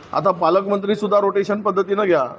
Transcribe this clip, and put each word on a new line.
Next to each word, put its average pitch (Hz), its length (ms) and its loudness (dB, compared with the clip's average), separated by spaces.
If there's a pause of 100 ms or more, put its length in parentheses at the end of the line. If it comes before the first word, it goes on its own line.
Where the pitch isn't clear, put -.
(120)
आता 156 200 0
पालकमंत्री 196 640 0
सुद्धा 208 240 0
रोटेशन 202 420 -2
पद्धतीनं 196 440 0
घ्या 151 220 2 (120)